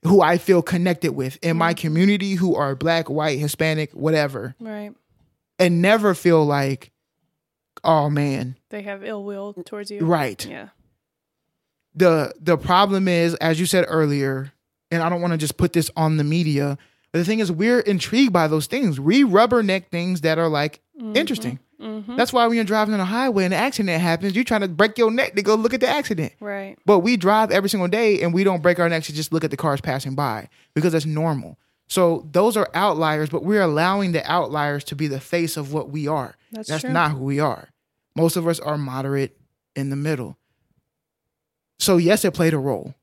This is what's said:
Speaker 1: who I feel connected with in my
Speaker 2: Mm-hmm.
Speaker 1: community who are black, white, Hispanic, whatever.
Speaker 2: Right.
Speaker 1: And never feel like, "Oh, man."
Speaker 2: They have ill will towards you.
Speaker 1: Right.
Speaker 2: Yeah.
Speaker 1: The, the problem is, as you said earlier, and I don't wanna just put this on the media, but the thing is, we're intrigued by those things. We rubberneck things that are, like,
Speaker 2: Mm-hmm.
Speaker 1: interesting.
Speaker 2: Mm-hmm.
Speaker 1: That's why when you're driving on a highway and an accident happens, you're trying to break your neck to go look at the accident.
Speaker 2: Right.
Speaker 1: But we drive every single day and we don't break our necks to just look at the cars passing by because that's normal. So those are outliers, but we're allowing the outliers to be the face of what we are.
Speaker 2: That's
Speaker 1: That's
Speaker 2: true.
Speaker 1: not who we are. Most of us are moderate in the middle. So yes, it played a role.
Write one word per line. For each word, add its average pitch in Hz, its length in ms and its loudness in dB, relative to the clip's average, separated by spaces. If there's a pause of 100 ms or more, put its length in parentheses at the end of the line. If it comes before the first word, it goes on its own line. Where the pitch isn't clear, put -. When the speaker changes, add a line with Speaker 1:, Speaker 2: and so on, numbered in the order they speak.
Speaker 1:
who 196 180 8
I 170 160 4
feel 180 240 4
connected 175 520 -2
with 135 280 -6
in 165 160 0
my 165 160 2
Speaker 2:
Mm-hmm. - 80 -8
Speaker 1:
community 190 540 2
who 175 200 0
are 139 200 -2
black, 165 340 -2
white, 151 300 -2
Hispanic, 156 540 -2
whatever. 139 640 -2
Speaker 2:
Right. 208 320 -12 (680)
Speaker 1:
And 175 240 4
never 208 320 4
feel 165 320 4
like, 139 460 -2 (920)
"Oh, 151 280 2
man." 135 480 -2 (120)
Speaker 2:
They 208 120 -12
have 196 240 -12
ill 214 180 -8
will 202 300 -10 (120)
towards 208 240 -12
you. 202 160 -6
Speaker 1:
Right. 147 400 -2
Speaker 2:
Yeah. 101 220 -16 (1300)
Speaker 1:
The, 160 460 2
the 160 160 2
problem 190 500 2
is, 170 280 2
as 160 220 0
you 180 80 0
said 185 220 2
earlier, 139 640 0 (400)
and 165 100 0
I 165 60 0
don't 175 140 -2
wanna 175 160 0
just 151 180 -4
put 180 160 0
this 165 240 0
on 160 220 2
the 147 80 0
media, 147 520 0 (360)
but 165 60 0
the 170 60 0
thing 220 140 0
is, 196 140 0
we're 226 260 2
intrigued 214 540 2
by 165 160 4
those 151 180 0
things. 202 320 -2
We 202 240 4
rubberneck 208 680 4
things 175 300 -2
that 160 160 2
are, 165 120 2
like, 151 320 -2 (180)
Speaker 2:
Mm-hmm. 220 180 -4
Speaker 1:
interesting. 240 420 -4 (220)
Speaker 2:
Mm-hmm. 214 340 -10
Speaker 1:
That's 240 160 0
why 233 160 4
when 233 80 2
you're 226 80 2
driving 214 300 0
on 202 80 0
a 185 40 0
highway 220 380 0
and 180 100 0
an 175 60 0
accident 196 420 -2
happens, 175 320 0
you're 240 120 0
trying 214 160 0
to 196 80 -2
break 202 280 0
your 226 140 4
neck 247 240 -2
to 214 80 0
go 208 120 2
look 226 180 0
at 247 80 -2
the 254 80 0
accident. 220 500 -2
Speaker 2:
Right. 196 460 -12
Speaker 1:
But 202 140 6
we 226 180 2
drive 208 340 2
every 196 180 2
single 185 200 0
day 214 320 2
and 170 120 0
we 190 120 2
don't 185 180 0
break 175 160 2
our 170 80 2
necks 160 200 -2
to 151 60 -10
just 156 200 -4
look 160 100 0
at 156 80 -2
the 135 60 -6
cars 143 240 -2
passing 135 340 -6
by 123 320 -4 (260)
because 160 200 2
that's 156 120 0
normal. 156 540 -4 (300)
So 170 420 0
those 202 240 2
are 202 180 0
outliers, 156 560 0
but 165 140 -6
we're 202 180 0
allowing 180 520 0
the 156 120 -2
outliers 147 600 -2
to 156 100 -10
be 151 120 -4
the 135 120 -4
face 165 380 -4
of 143 160 -10
what 151 160 -6
we 147 180 -6
are. 147 300 -4 (160)
Speaker 2:
That's 220 160 -12
Speaker 1:
That's 156 140 -4
Speaker 2:
true. 254 100 -4
Speaker 1:
not 160 180 0
who 131 140 -6
we 139 160 -2
are. 143 260 -4 (480)
Most 165 220 2
of 170 100 -2
us 165 140 -2
are 151 160 -4
moderate 135 600 -4 (380)
in 139 140 -4
the 139 80 -4
middle. 143 400 -6 (1400)
So 185 180 4
yes, 175 280 2
it 180 80 0
played 165 200 2
a 156 40 -2
role. 131 460 -6